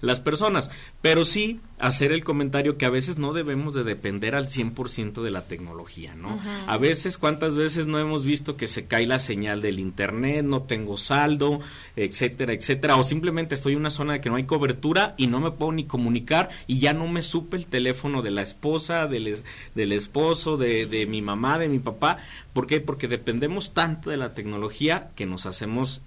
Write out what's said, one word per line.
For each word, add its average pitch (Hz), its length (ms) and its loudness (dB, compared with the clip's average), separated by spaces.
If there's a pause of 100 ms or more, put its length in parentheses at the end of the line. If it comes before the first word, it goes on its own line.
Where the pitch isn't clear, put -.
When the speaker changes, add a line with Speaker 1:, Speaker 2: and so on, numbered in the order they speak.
Speaker 1:
las 123 200 2
personas. 170 500 2 (300)
Pero 160 240 6
sí 214 360 4 (180)
hacer 135 340 2
el 160 120 0
comentario 143 540 0
que 139 80 2
a 123 40 4
veces 131 280 0
no 147 140 -2
debemos 147 420 -2
de 131 100 0
depender 101 500 -2
al 139 120 0
cien 123 240 0
por 127 180 -6
ciento 110 340 -4
de 113 100 -2
la 90 100 -4
tecnología, 85 720 -12
¿no? 82 200 -12
Speaker 2:
Ujú. 202 140 -6 (180)
Speaker 1:
A 107 120 0
veces, 160 400 2
¿cuántas 151 380 0
veces 156 300 0
no 151 120 0
hemos 151 260 0
visto 143 320 0
que 120 120 -4
se - 180 -2
cae 117 200 2
la 127 120 2
señal 104 440 0
del 98 180 0
internet, 110 640 0
no 139 180 2
tengo 110 340 -2
saldo, 147 640 2 (360)
etcétera, 120 560 0
etcétera? 135 440 2
O 127 60 8
simplemente 160 520 2
estoy 139 180 2
en 147 80 2
una 151 100 0
zona 147 240 0
de 139 60 -2
que 127 100 -2
no 120 60 2
hay 131 80 0
cobertura 151 720 2
y 131 100 2
no 123 140 2
me 160 100 0
puedo 156 220 -2
ni 160 120 -2
comunicar 120 640 2 (160)
y 127 120 2
ya 143 140 6
no 160 160 0
me 170 140 0
supe 165 340 0
el 175 100 -6
teléfono 127 560 0
de 107 80 -2
la 101 120 0
esposa, 156 680 -2
del 117 180 -2
es-, 107 180 -4 (300)
del 104 180 2
esposo, 156 640 2
de, 117 300 2
de 107 200 0
mi 107 160 -2
mamá, 113 360 0
de 165 100 0
mi 135 120 2
papá. 131 380 0 (340)
¿Por 131 160 0
qué? 151 120 2
Porque 135 280 -4
dependemos 123 680 -2
tanto 160 360 0
de 151 80 -2
la 123 160 -4
tecnología 107 840 -2
que 101 100 -4
nos 92 200 -6
hacemos 110 600 -2